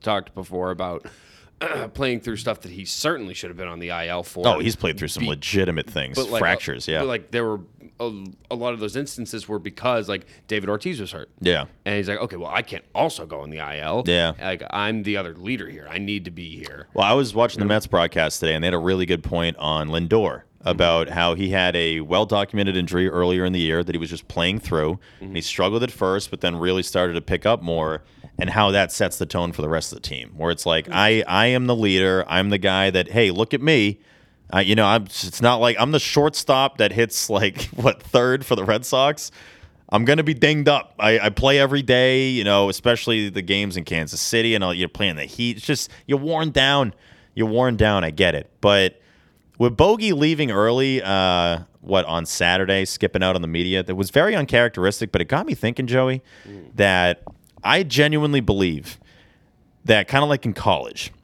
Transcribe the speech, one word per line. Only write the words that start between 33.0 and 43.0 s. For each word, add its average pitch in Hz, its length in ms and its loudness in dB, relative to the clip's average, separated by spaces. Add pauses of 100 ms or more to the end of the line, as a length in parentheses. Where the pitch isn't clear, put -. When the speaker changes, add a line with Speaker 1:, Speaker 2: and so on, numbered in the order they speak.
Speaker 2:
hey, 107 220 4
look 104 240 0
at 123 80 -2
me." 117 380 2 (540)
Uh, 92 60 2
you 98 160 4
know, 110 100 6
I'm, 107 200 4
it's - 360 -8
not 120 140 6
like 117 200 4
I'm 123 140 2
the 151 80 2
shortstop 143 800 2
that 104 140 4
hits, 110 360 0
like, 101 360 0
<laughs> - 100 -12
what, 120 260 0
third 127 460 2
for 127 80 0
the 98 100 0
Red 110 220 0
Sox? 139 460 -2 (560)
I'm 107 160 2
gonna 147 180 4
be 151 120 -2
dinged 151 340 2
up. - 320 2
I, 110 180 4
I 104 120 2
play 135 280 4
every 139 240 2
day, 131 460 4
you 123 160 0
know, 101 240 4
especially 110 600 0